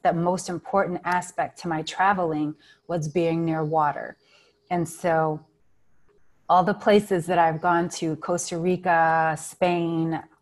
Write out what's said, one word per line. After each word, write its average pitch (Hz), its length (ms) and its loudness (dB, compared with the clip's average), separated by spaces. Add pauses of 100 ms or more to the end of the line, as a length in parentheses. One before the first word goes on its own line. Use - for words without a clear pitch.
the 170 100 4
most 175 360 -2
important 180 560 -2
aspect 175 540 -4
to - 80 -10
my 160 160 -2
traveling 160 720 0 (320)
was 165 200 -2
being 165 380 0
near 160 180 -2
water. 151 540 -2 (520)
And 175 180 -2
so 160 560 -2 (1040)
all 180 160 6
the 196 100 0
places 202 540 2
that 175 120 2
I've 160 220 2
gone 175 280 2
to, 160 280 -4
Costa 175 400 -4
Rica, 165 800 2
Spain, 165 840 -2 (200)